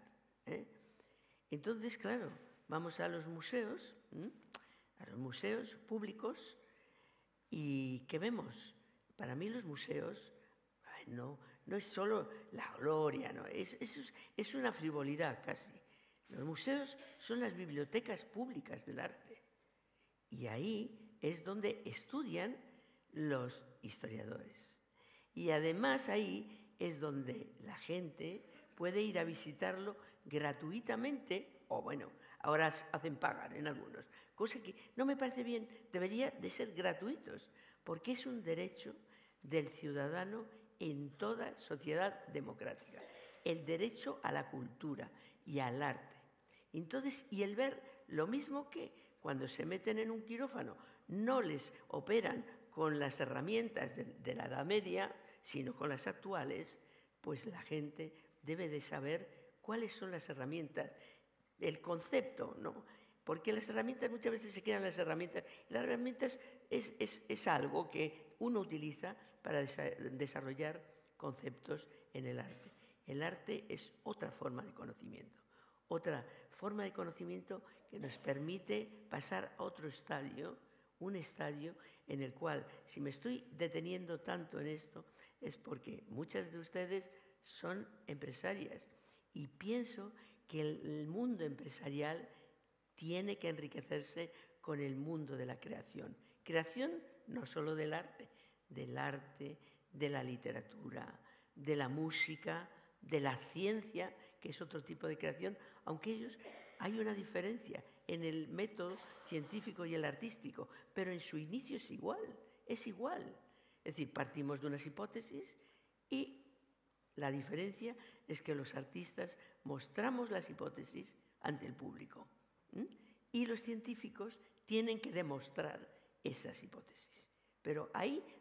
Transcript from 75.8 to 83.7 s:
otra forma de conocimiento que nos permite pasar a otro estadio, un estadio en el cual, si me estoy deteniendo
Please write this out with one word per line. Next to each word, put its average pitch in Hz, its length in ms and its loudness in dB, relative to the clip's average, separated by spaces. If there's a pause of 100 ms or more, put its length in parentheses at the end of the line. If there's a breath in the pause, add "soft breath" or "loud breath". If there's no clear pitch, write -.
otra 160 360 2 (280 loud breath)
forma 208 320 -2
de 190 80 0
conocimiento 180 720 -4 (240 loud breath)
que 202 120 -8
nos 135 180 -4
permite 185 920 0
pasar 190 480 0
a 156 40 0
otro - 240 -2
estadio, 143 680 -4 (400 loud breath)
un 190 180 -2
estadio 151 600 -4 (320 loud breath)
en 139 160 0
el 127 100 -4
cual, 147 320 0 (180 loud breath)
si - 160 -10
me 139 120 0
estoy 247 400 -4
deteniendo 170 680 0